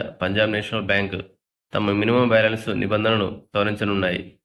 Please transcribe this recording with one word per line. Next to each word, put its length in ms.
పంజాబ్ 420
నేషనల్ 300
బ్యాంక్ 340
తమ 180
మినిమం 360
బ్యాలెన్స్ 400
నిబంధనను 840
సవరించనున్నాయి. 640